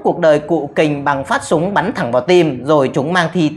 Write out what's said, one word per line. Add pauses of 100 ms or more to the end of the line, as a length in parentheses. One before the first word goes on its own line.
cuộc
đời
cụ
Kình
bằng
phát
súng
bắn
thẳng
vào
tim,
rồi
chúng
mang
thi